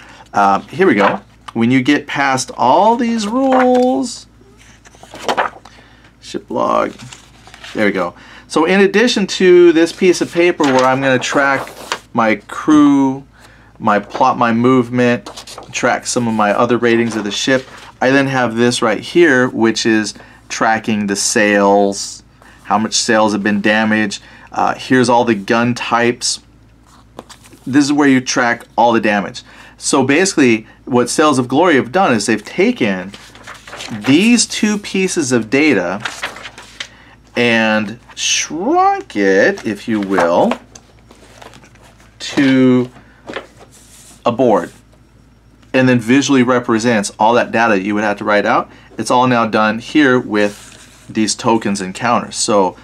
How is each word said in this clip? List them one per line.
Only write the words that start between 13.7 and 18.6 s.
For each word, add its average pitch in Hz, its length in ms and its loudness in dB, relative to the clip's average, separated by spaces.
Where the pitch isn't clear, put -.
my 104 180 0
plot, 127 380 -2
my 117 160 0
movement, 123 720 0
track - 340 -2
some 120 220 -4
of 113 60 -2
my 104 180 2
other 120 260 0
ratings 117 380 0
of 107 80 -6
the 101 80 -6
ship. 131 340 -2
I 127 120 2
then 139 160 2
have 123 280 -2
this 120 260 0